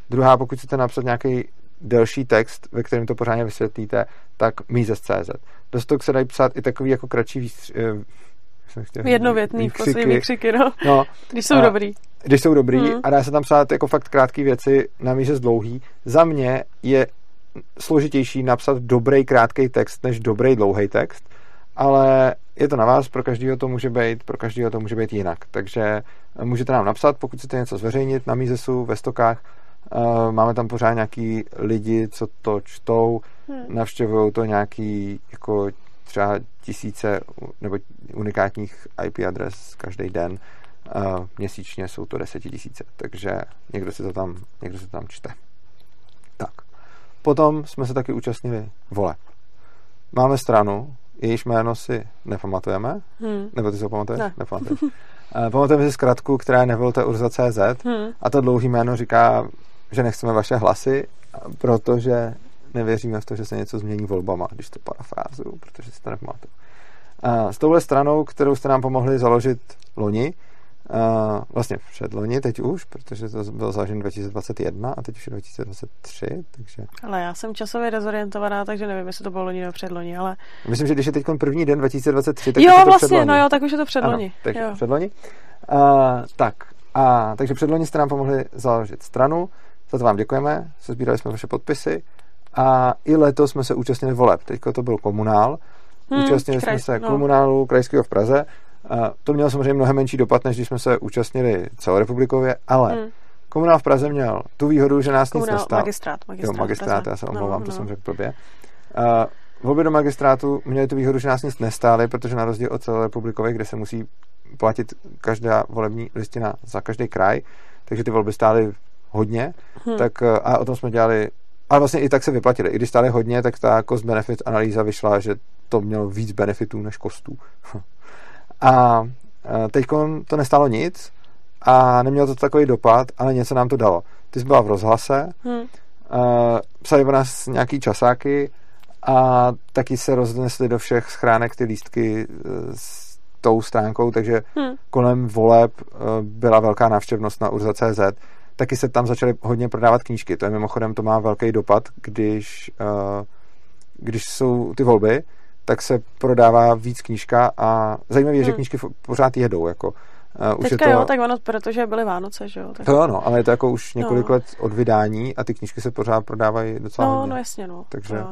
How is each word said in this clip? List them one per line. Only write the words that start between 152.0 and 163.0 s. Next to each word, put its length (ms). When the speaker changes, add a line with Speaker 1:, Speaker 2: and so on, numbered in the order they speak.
Speaker 1:
když, 680
e, 20
když 340
jsou 480
ty 60
volby, 400
tak 160
se 180
prodává 580
víc 260
knížka 560
a 400
zajímavé 280
je, 60
že 80
Speaker 2:
Hmm. 40
Speaker 1:
knížky 220
f-, 100
pořád 360
jedou, 300
jako. 260
E, 40
už 140
Speaker 2:
Teďka 180
Speaker 1:
je 60
to 60
Speaker 2:
jo, 60
tak 140
ono, 240
protože 440
byly 180
Vánoce, 420
že 120
jo, 180
tak 80
Speaker 1:
To 60
jo, 160